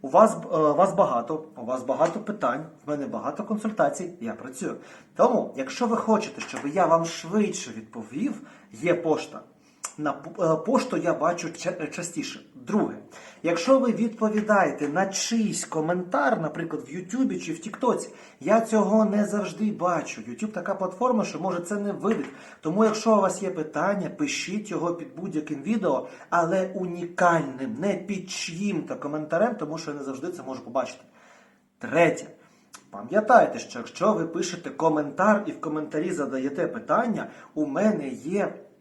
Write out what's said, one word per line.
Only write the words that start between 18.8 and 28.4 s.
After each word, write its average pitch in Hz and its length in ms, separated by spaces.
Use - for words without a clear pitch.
не 202 200
завжди 202 480
бачу. 160 480
YouTube 123 320
така 190 220
платформа, 208 500
що - 160
може 175 200
це 208 160
не 202 160
видить. 196 340
Тому, 180 240
якщо 214 320
у 202 40
вас 190 220
є 180 80
питання, 165 600
пишіть 180 600
його 170 240
під 151 220
будь-яким 156 460
відео, 165 460
але 180 440
унікальним, 170 1040
не 190 160
під 190 360
чиїм-то 175 680